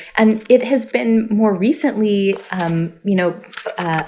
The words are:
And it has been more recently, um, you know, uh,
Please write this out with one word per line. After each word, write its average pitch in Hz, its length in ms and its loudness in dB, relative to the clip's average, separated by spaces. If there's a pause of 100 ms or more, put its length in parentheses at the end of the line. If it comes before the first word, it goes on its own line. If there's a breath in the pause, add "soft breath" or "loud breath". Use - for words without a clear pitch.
(180 loud breath)
And 220 320 2
it 247 140 6
has 233 220 0
been 226 440 0
more 214 240 2
recently, 202 840 0 (140)
um, 170 420 -2 (120)
you 196 100 0
know, 175 240 0 (380)
uh, 160 300 -4